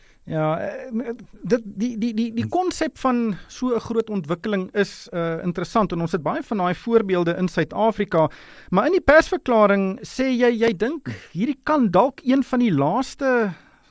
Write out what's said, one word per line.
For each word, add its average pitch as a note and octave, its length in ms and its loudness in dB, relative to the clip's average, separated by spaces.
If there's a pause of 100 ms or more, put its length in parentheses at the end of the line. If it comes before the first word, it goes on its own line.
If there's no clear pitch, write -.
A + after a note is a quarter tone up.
(240)
Ja, D#3 360 -2
eh, B3+ 320 -8 (520)
dit, A3+ 220 0
die, A3 320 -6
die, A3+ 160 -2
die, A3+ 200 -2
die A3+ 140 -4
konsep E4+ 500 -2
van A#3+ 380 0 (120)
so B3 280 -4
'n A3 40 0
groot A3+ 300 -4
ontwikkeling F#3 640 -4
is, - 380 -4
eh, E3 320 -4
interessant F#3 480 0
en E3+ 100 -4
ons E3 100 -2
het F3 120 -2
baie G#3+ 200 -4
van A3+ 140 -4
daai F3+ 180 0
voorbeelde F#3+ 600 2
in F3+ 100 0
Suid-Afrika. F#3+ 800 0 (400)
Maar F#3+ 160 2
in D#4 60 2
die F#4 100 2
persverklaring G#3+ 1040 4
sê - 240 -6
jy, A#3+ 300 2
jy A3+ 180 2
dink C4 300 -4 (260)
hierdie B3+ 300 -2
kan C#4+ 280 2
dalk A#3 320 2
een C4 200 2
van B3 160 0
die A#3+ 120 4
laaste G#3+ 840 0 (380)